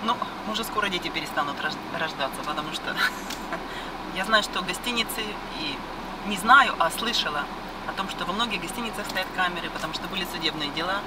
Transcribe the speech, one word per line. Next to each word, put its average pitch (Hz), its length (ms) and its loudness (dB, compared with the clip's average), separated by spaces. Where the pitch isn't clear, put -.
ну, 233 120 2
может, 214 220 -2
скоро 202 220 2
дети 175 200 -2
перестанут 147 520 0
рож-, 151 380 -4
рождаться, 147 460 -2
потому 151 280 -2
что - 220 -4
<laughs> - 600 -8
я 185 100 0
знаю, 214 180 6
что - 180 -2
гостиницы, 220 600 -2
и 143 160 -2
не 202 100 0
знаю, 233 400 10
а 170 140 4
слышала 156 520 0
о 160 60 -6
том, 190 160 -2
что - 160 -4
во 175 80 -2
многих 208 280 0
гостиницах 208 460 -4
стоят 185 280 -2
камеры, 175 360 0
потому 160 220 -4
что - 140 -4
были 185 240 -2
судебные 156 380 0
дела. 175 380 0